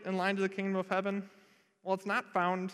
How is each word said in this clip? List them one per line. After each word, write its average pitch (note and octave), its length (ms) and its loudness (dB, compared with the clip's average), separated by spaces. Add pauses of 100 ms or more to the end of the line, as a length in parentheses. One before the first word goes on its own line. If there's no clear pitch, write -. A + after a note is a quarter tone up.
in F#3+ 100 -2
line F#3+ 220 2
to G3 40 0
the F#3+ 80 2
kingdom G3 260 -2
of F#3 120 -2
heaven? G3 420 -2 (540)
Well, F#3+ 100 0
it's F#3+ 120 -4
not G3+ 260 -2
found F#3 420 2